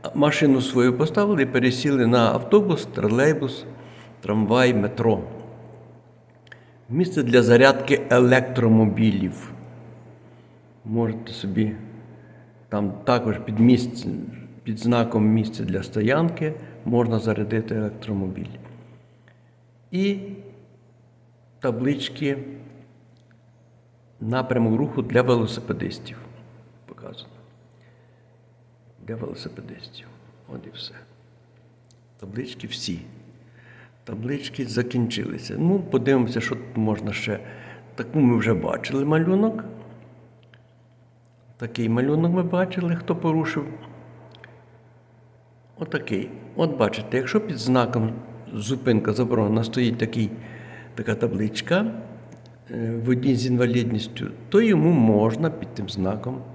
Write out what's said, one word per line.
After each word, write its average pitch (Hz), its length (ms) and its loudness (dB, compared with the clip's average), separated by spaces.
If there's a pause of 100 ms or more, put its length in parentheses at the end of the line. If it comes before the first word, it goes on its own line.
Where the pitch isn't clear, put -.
(160)
машину 143 460 4
свою 127 360 4
поставили 160 460 2
і - 20 4
пересіли 127 640 2
на 117 240 6
автобус, 180 540 2
тролейбус, 131 800 0 (560)
трамвай, 113 520 4
метро. 104 460 2 (1700)
Місце 156 340 0
для 120 180 6
зарядки 127 680 6
електромобілів. 113 1400 4 (1300)
Можете 113 460 -2
собі 107 440 -2 (960)
там 104 240 -2 (100)
також 117 340 0
під 110 220 -6
місць-, 123 480 4 (560)
під 110 160 -6
знаком 117 480 2
«Місце 110 360 0
для 92 200 -4
стоянки» 156 680 0 (320)
можна 113 340 2
зарядити 110 560 -2
електромобіль. 98 840 -6 (1300)
І 196 260 0 (1400)
таблички 135 760 -2 (1800)
напряму 117 560 2
руху 143 240 -2
для 123 200 2
велосипедистів - 960 -2 (680)
показано. - 440 -18 (1800)
Для 113 80 -10
велосипедистів. - 920 -14 (460)
От - 140 -16
і - 80 -18
все. - 180 -14 (1300)
Таблички 107 480 -10
всі. 87 320 -8 (1040)
Таблички 123 640 -8
закінчилися. 120 920 -4
Ну, 180 200 2
подивимося, 120 640 0
що - 140 -4
тут - 220 -10
можна 107 360 -2
ще. 104 260 -6 (560)
Таку 151 240 -4
ми 120 180 6
вже 107 160 2
бачили - 520 -2
малюнок. 185 580 2 (1900)
Такий 117 320 -4
малюнок 147 420 2
ми 180 120 2
бачили, 180 520 -2
хто 185 200 -4
порушив. 160 500 -2 (2000)
Отакий. - 520 -4 (260)
От 151 220 0
бачите, 110 400 0
якщо 135 240 0
під 180 160 -6
знаком 120 560 0 (400)
«Зупинка 113 600 0
заборонена» 113 500 2
стоїть 120 340 0
такий, 117 320 -2 (680)
така 107 200 -2
табличка, 110 680 -2 (840)
е, 117 340 -4
водій 127 300 2
з 117 100 -2
інвалідністю, 120 840 0 (220)
то 208 120 6
йому 175 300 4
можна 113 580 4
під - 240 -10
тим 98 160 -8
знаком 110 520 -4 (140)